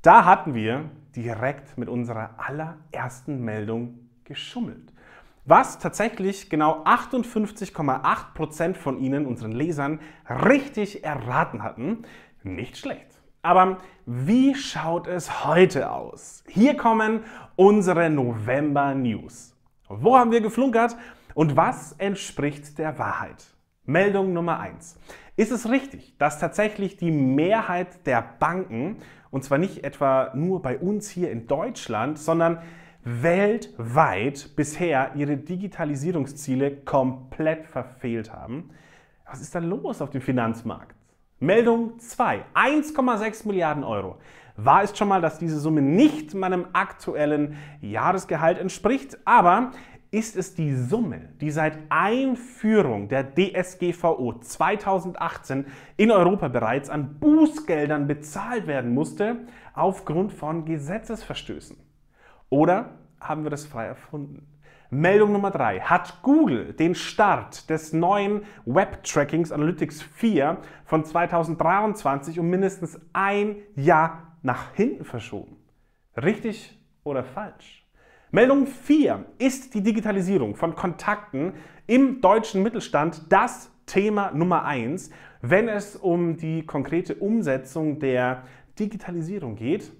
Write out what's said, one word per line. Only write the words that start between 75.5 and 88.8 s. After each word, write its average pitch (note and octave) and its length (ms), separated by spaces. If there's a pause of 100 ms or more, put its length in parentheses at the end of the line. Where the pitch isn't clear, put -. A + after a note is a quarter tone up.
Richtig G3 640 (240)
oder C3+ 200
falsch? - 600 (460)
Meldung C4 380
vier. B3 580 (140)
Ist C4 340
die G#3 80
Digitalisierung G3 760
von E3 200
Kontakten F#3 800 (340)
im B3+ 340
deutschen G3 400
Mittelstand E3+ 680
das A3 420 (160)
Thema G3+ 440
Nummer E3 340
eins, C#3 440 (320)
wenn F#3 260
es G#3 280
um F3 420
die D#3+ 280
konkrete D#3 500
Umsetzung D#3 840
der B2+ 440 (340)
Digitalisierung F3+ 800